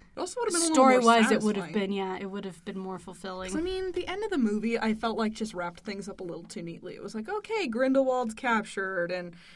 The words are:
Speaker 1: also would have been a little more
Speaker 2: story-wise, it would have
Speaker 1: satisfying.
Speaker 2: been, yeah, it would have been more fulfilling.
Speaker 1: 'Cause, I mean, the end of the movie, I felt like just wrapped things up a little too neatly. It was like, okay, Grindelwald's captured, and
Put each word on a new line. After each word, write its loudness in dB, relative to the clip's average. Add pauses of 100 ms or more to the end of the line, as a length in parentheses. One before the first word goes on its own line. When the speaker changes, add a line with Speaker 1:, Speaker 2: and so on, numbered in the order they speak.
(200)
Speaker 1:
also -6
would 0
have 2
been -
a 2
little 10
more 8
Speaker 2:
story-wise, 8
it 4
would 2
have -2
Speaker 1:
satisfying. -2
Speaker 2:
been, -2
yeah, -2
it -8
would -8
have -14
been -8
more -8
fulfilling. -10
Speaker 1:
'Cause, -4
I 0
mean, -2
the -4
end -4
of -4
the 0
movie, 2
I 0
felt -4
like 0
just -6
wrapped -8
things -8
up -12
a -10
little -8
too -12
neatly. -10
It -12
was -10
like, -8
okay, -4
Grindelwald's 2
captured, -2
and -6 (220)